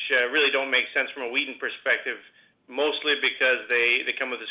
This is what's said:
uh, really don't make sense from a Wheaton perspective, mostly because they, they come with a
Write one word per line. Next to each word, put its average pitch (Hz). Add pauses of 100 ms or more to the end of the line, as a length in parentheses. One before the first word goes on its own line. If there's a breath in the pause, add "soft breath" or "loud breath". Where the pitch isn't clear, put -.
(160)
uh, 123
really 143
don't 135
make 127
sense 135
from 127
a 117
Wheaton 135
perspective, 123 (560 soft breath)
mostly 147
because 127
they, 120
they 120
come 131
with 117
a 110